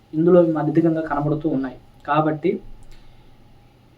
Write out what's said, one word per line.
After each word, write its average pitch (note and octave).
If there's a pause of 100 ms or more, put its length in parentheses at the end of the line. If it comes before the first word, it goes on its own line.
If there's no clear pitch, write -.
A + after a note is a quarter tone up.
(140)
ఇందులో F3 (200)
అధికంగా D#3+
కనబడుతూ D3
ఉన్నాయి. C3+ (320)
కాబట్టి D3+ (1400)